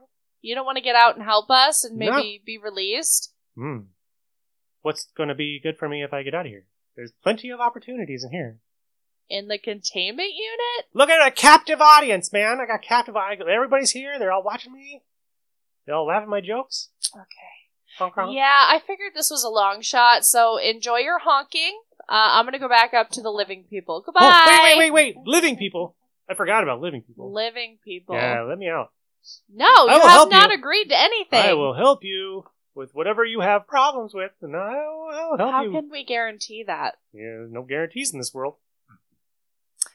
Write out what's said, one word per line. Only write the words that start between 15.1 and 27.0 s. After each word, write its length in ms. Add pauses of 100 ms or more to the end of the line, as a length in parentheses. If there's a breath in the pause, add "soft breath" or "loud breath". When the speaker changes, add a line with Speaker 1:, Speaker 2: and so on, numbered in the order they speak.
Speaker 2:
They 60
all 140
laugh 160
at 60
my 120
jokes. 480 (260)
Speaker 1:
Okay. 100 (760)
Speaker 2:
Honk, 160
honk. 200
Speaker 1:
Yeah, 320
I 200
figured 280
this 160
was 140
a 60
long 320
shot, 420
so 320
enjoy 440
your 180
honking. 640 (260)
Uh, 240
I'm 140
gonna 120
go 100
back 260
up 160
to 100
the 100
living 380
people. 380
Goodbye. 160
Speaker 2:
Oh, 240 (180)
wait, 140
wait, 120
wait, 260
wait. 100
Living 320
people. 380 (340)
I 40
forgot 280
about 180
living 220